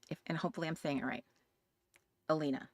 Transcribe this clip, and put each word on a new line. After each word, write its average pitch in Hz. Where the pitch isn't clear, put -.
If, -
and 165
hopefully 165
I'm 160
saying 143
it -
right. -
Alina. 147